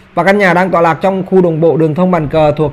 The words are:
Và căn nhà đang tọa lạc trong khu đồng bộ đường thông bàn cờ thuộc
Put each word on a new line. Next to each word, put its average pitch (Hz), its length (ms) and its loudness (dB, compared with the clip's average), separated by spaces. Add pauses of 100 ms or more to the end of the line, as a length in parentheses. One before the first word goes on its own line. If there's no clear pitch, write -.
(140)
Và 170 100 -2
căn 196 140 2
nhà 185 160 2
đang 180 160 0
tọa 170 100 0
lạc 165 200 0
trong 190 260 -2
khu 185 160 2
đồng 160 180 -2
bộ 160 160 2
đường 160 180 0
thông 180 160 0
bàn 160 180 -2
cờ 151 280 0
thuộc 147 160 -2